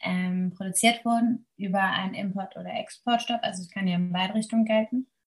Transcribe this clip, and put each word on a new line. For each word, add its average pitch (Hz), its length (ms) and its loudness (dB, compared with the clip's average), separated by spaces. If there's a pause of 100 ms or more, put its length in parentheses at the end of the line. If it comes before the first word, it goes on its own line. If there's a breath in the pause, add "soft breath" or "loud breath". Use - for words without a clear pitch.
ähm, 180 540 0
produziert 226 480 0
wurden, 233 420 0 (100)
über 196 260 0
einen 190 320 0
Import- 190 420 -6
oder 180 160 -10
Exportstopp. - 720 -2
Also 185 200 -4
es 175 80 -12
kann 190 160 -2
ja 180 100 2
in 180 160 0
beide 185 220 0
Richtungen 220 300 2
gelten. 220 460 2 (160)